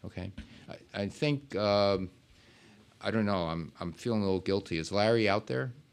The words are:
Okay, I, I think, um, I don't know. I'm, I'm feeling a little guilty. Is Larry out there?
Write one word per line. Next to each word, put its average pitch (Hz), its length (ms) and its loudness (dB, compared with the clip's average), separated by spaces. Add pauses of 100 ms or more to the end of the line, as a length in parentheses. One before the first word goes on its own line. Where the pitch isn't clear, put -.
Okay, 92 260 -10 (380)
I, - 340 -10
I 101 60 -2
think, 139 480 -2
um, 101 540 4 (880)
I 104 100 -4
don't 110 140 2
know. 98 200 2
I'm, 80 360 -4
I'm 87 120 -6
feeling 110 280 -2
a 101 40 0
little 95 160 2
guilty. 98 360 -2
Is 80 160 -4
Larry 110 340 4
out 104 200 2
there? 127 260 -4 (200)